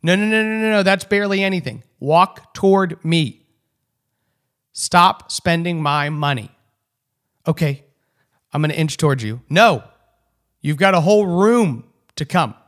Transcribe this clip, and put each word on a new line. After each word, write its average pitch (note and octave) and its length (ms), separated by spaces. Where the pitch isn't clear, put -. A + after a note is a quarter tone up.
No, E3+ 120
no, G#3 100
no, A3 180
no, A3 180
no, A3 100
no, G#3 120
that's F#3+ 220
barely G3+ 380
anything. D3+ 400
Walk E3 540
toward F#3+ 520
me. D#3+ 400
Stop - 580
spending E3+ 500
my D3 280
money." C#3+ 420
"Okay, D3+ 380
I'm D3 100
gonna D3+ 120
inch D#3 240
towards C3+ 260
you." A2 260
"No, E3+ 340
you've D3 160
got F#3+ 160
a E3+ 80
whole G#3 240
room F#3 600
to D3 100
come. D3 280